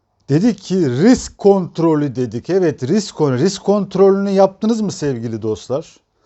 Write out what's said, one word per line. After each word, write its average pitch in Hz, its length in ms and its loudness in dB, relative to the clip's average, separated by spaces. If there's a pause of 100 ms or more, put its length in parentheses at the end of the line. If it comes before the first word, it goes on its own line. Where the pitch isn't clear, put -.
(300)
dedik 185 280 0
ki 180 320 -2
risk 175 480 2
kontrolü 165 760 0
dedik. 120 340 -6
Evet, 175 340 -2
risk 196 320 -2
kon-, 135 220 0
risk - 260 -2
kontrolünü 196 640 2
yaptınız 196 520 0
mı 185 100 -4
sevgili 120 500 -6
dostlar? 113 560 -6 (280)